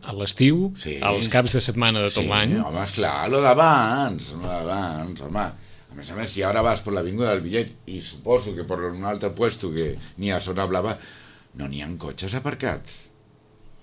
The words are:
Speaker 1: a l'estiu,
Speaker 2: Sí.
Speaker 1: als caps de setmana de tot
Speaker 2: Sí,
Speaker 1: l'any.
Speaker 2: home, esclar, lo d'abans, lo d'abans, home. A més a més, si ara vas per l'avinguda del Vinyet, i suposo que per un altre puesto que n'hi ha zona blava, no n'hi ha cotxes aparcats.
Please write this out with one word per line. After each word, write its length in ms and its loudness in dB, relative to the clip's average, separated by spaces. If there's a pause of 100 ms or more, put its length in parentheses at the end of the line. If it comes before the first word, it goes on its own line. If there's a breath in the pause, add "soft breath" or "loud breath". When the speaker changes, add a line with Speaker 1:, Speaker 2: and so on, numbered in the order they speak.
Speaker 1:
a 100 -8
l'estiu, 600 4
Speaker 2:
Sí. 260 -6
Speaker 1:
als 260 2
caps 260 4
de 60 2
setmana 440 2
de 60 2
tot 120 0
Speaker 2:
Sí, 60 0
Speaker 1:
l'any. 320 2
Speaker 2:
home, 240 -2
esclar, 440 0
lo 140 2
d'abans, 920 4
lo 120 -8
d'abans, 760 -4
home. 200 -4
A 560 -10
més 140 -14
a 40 -10
més, 160 -6
si 140 -2
ara 180 4
vas 180 2
per 120 -4
l'avinguda 380 0
del 100 2
Vinyet, 340 -2 (120)
i 140 -10
suposo 540 0
que 80 -6
per 160 -4 (140)
un 120 -8
altre 260 -2
puesto 440 -2
que 220 -2 (220 loud breath)
n'hi 120 -2
ha 80 2
zona 280 -2
blava, 300 0 (580 loud breath)
no 120 -8
n'hi 160 -6
ha 60 -8 (100)
cotxes 360 -6
aparcats. 760 -6 (720)